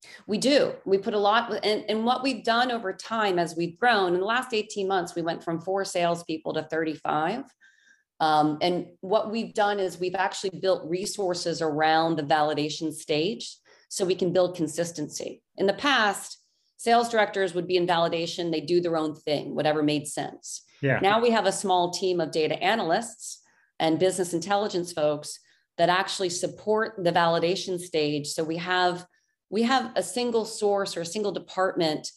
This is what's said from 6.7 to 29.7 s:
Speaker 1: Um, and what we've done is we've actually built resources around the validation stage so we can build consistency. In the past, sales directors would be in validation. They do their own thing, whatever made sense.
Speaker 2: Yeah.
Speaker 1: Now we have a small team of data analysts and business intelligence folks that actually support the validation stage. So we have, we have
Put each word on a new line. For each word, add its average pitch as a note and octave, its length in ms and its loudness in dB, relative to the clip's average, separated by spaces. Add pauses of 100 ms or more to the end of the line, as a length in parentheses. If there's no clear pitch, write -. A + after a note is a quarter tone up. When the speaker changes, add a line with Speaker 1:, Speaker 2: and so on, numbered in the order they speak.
Speaker 1:
Um, D3+ 420 4
and F3 260 0 (140)
what G3+ 300 0
we've G#3+ 220 -6
done G#3 260 0
is E3+ 200 -4
we've F3+ 160 -2
actually F#3+ 440 -4
built F#3 300 0
resources F3 720 -2
around D#3+ 540 2
the D#3 80 -2
validation D3+ 680 0
stage D#3+ 640 -4 (320)
so - 160 -4
we F3+ 100 2
can F3+ 180 0
build F3+ 220 2
consistency. D#3 880 -6 (160)
In G3 100 2
the G3 60 2
past, A3+ 640 0 (380)
sales A#3 320 4
directors G3+ 440 2
would F3 140 -2
be F3+ 100 2
in F3 100 2
validation. E3+ 640 0
They D#3 100 -2
do E3+ 200 2
their E3 160 0
own D#3 180 -2
thing, - 400 -4
whatever D3+ 280 2
made D3 240 2
sense. - 560 -8 (180)
Speaker 2:
Yeah. C3 200 2
Speaker 1:
Now G#3 200 4
we A#3 100 4
have G#3 140 2
a F#3+ 60 4
small F3+ 400 2
team F#3 280 0
of D#3 120 -2
data D#3 300 0
analysts G3+ 800 -2 (380)
and D#3+ 200 2
business F3+ 340 2
intelligence F#3+ 580 -2
folks D3+ 480 -2 (380)
that E3+ 120 4
actually F#3+ 400 0
support G#3+ 760 -2
the E3+ 80 4
validation E3+ 680 2
stage. D3 480 -2
So E3 160 -4
we D#3+ 140 -4
have, F3+ 480 0 (440)
we A3 140 0
have B3 320 2